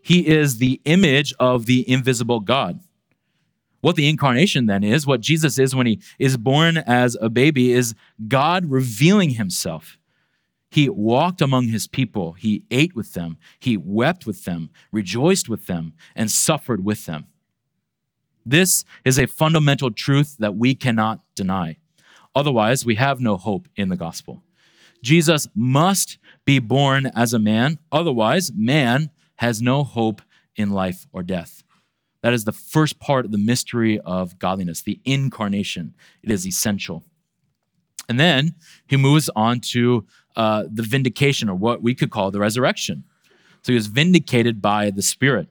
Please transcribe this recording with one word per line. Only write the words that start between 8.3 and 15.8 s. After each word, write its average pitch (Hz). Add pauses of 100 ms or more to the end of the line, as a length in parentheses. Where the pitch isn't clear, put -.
revealing 135
himself. 90 (720)
He 143
walked 127
among 131
his 113
people. 85
He 104
ate 147
with -
them. 82 (220)
He 117
wept 107
with 104
them, 82 (200)
rejoiced 117
with 110
them, 82 (220)